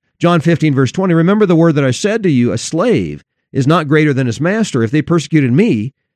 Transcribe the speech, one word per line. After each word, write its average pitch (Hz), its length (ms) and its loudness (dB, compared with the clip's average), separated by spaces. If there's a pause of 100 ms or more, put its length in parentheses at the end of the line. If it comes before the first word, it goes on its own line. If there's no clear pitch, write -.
(180)
John 170 240 2
fifteen, 156 320 0
verse 131 180 0
twenty, 185 220 -2
"Remember 190 320 2
the 180 100 2
word 160 200 2
that 139 100 0
I 131 60 0
said 208 320 -4
to 180 80 2
you, 120 200 2
a 110 60 -4
slave 131 640 -4 (280)
is 131 160 -2
not 160 200 0
greater 151 280 2
than 131 100 -2
his 117 160 -4
master. 185 400 -2
If 113 80 0
they 147 140 0
persecuted 151 480 0
me, 135 420 0 (220)